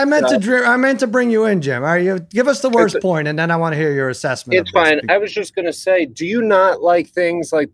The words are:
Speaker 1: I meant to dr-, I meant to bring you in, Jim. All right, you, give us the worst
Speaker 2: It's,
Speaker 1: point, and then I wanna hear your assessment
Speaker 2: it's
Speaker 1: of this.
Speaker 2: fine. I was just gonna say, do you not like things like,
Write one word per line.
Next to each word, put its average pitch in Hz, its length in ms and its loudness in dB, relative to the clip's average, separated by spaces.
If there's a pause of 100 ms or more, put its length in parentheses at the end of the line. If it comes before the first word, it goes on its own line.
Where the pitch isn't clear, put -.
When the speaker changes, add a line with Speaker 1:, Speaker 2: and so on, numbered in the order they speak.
Speaker 1:
I - 40 2
meant 294 220 2
to 254 100 2
dr-, 247 280 0
I 240 100 4
meant 262 240 0
to 262 80 0
bring 240 240 0
you 220 140 2
in, 202 160 0
Jim. 131 200 -4
All 139 100 -2
right, 175 120 2
you, 185 160 0
give 214 300 -2
us 269 100 -2
the 262 100 -2
worst 233 260 2
Speaker 2:
It's, - 60 -2
Speaker 1:
point, 156 280 0
and 151 100 -4
then 170 120 0
I 165 40 2
wanna 165 220 -2
hear 151 160 0
your 135 160 0
assessment 131 500 -2
Speaker 2:
it's 175 120 -4
Speaker 1:
of - 20 -16
this. 170 160 4 (100)
Speaker 2:
fine. - 100 -4
I 185 80 4
was 202 140 -2
just - 240 -8
gonna 170 160 -2
say, 185 360 0
do 127 180 -10
you 220 160 -2
not 190 400 2
like 175 260 2
things 170 460 -4
like, 151 200 0